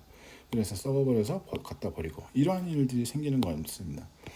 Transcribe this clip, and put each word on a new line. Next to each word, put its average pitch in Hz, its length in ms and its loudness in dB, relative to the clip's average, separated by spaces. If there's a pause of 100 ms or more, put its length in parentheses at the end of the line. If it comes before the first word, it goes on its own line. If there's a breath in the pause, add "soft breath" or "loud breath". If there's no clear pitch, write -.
(500 loud breath)
그래서 107 240 0
썩어버려서 131 720 2
버-, - 180 -6
갖다 - 280 -6
버리고, - 320 -6 (120)
이러한 180 340 4
일들이 127 380 2
생기는 147 340 0
거 95 100 2
없습니다. 80 560 -6 (300 loud breath)